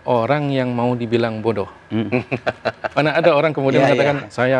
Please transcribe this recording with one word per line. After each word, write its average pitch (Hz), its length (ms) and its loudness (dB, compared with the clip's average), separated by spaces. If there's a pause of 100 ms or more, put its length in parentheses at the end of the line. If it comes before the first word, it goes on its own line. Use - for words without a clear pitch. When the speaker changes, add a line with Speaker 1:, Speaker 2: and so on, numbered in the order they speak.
Speaker 1:
orang 135 480 0
yang 131 160 0
mau 123 240 0
dibilang 117 480 -2
bodoh. 104 320 -4 (160)
Speaker 2:
Hmm. 104 240 -2 (800)
Speaker 1:
Mana 143 240 0
ada 165 160 4
orang 147 240 2
kemudian 135 320 2
Speaker 2:
Ya, - 0 -
Speaker 1:
mengatakan, 139 320 2
Speaker 2:
ya. 107 80 -12
Speaker 1:
"Saya 127 320 0